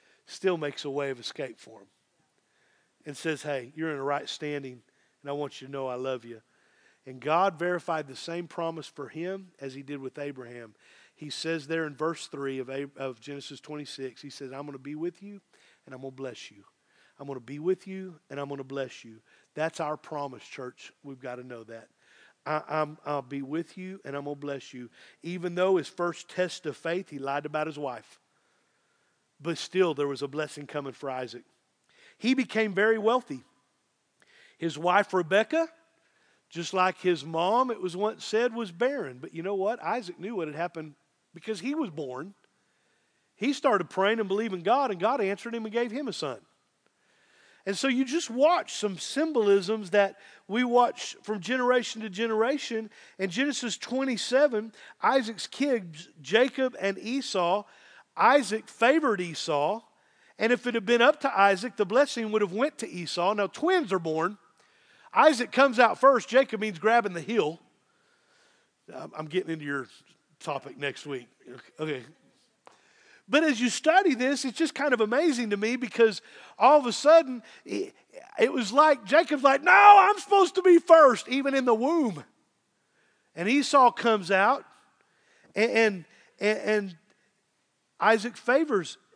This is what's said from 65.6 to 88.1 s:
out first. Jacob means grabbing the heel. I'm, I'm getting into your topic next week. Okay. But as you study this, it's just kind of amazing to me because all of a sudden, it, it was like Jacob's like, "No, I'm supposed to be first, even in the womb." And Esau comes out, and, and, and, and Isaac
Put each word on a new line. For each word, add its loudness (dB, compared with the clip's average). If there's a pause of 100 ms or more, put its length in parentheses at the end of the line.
out 4
first. 4
Jacob 2
means -4
grabbing 2
the -8
heel. 0 (1400)
I'm, -14
I'm -10
getting -4
into -8
your -6 (520)
topic -10
next -8
week. -10 (540)
Okay. -6 (1200)
But 4
as 2
you 0
study 4
this, 0
it's -6
just 0
kind -2
of 2
amazing 0
to -2
me -2
because 2 (380)
all 8
of 2
a -2
sudden, 4 (220)
it, -6 (440)
it 4
was -2
like 6
Jacob's 2
like, 4
"No, 6
I'm 10
supposed 4
to 2
be 10
first, 8
even 0
in 0
the 4
womb." 0 (1120)
And -4
Esau 6
comes 0
out, 2 (920)
and, 2
and, 2 (340)
and, 0
and -2 (1000)
Isaac 2